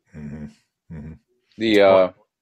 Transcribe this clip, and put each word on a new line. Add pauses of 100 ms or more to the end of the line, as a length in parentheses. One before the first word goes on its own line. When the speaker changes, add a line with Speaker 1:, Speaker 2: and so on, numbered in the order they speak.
(140)
Speaker 1:
Mm-hmm. (480)
Mm-hmm. (440)
Speaker 2:
The,
uh, (320)